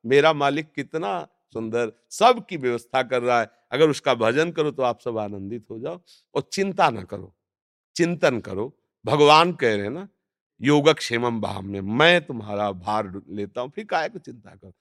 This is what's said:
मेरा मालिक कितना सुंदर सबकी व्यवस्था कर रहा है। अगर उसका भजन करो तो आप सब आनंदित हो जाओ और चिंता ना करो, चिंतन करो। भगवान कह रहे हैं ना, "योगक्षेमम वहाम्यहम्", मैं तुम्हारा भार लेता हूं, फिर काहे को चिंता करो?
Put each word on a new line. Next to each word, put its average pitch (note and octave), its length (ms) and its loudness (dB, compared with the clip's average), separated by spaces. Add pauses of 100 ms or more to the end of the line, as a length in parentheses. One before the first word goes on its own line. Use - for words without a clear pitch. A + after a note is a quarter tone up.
मेरा C#3+ 280 4
मालिक C#3+ 400 -2
कितना E3 540 -8 (260)
सुंदर A2+ 380 -4 (180)
सबकी A#3 480 2
व्यवस्था B2+ 460 -2
कर B2 180 -2
रहा A#2+ 200 2
है। - 160 -8 (140)
अगर D3+ 180 4
उसका C3+ 240 0
भजन B2 380 0
करो D#3 200 -2
तो C3 120 -4
आप A#2+ 180 -2
सब A#2 160 -6
आनंदित G#2 540 -10
हो A2+ 80 -12
जाओ E3 220 -10 (340)
और - 180 -4
चिंता F#3+ 360 0
ना G#2+ 140 -6
करो, G2 320 -16 (600)
चिंतन E3 440 0
करो। G2 400 -10 (260)
भगवान D3+ 480 6
कह B2 200 0
रहे G2+ 100 -2
हैं G2+ 60 -6
ना, F3 180 -12 (540)
"योगक्षेमम B2 800 2
वहाम्यहम्", G2 580 -6
मैं E3+ 260 6
तुम्हारा G#2 460 -6
भार G2 580 -4
लेता G2+ 320 -8
हूं, C3 80 -8
फिर G#3 160 -14
काहे E3 240 -4
को A3 100 -16
चिंता G2+ 360 -20
करो? F#2+ 260 -20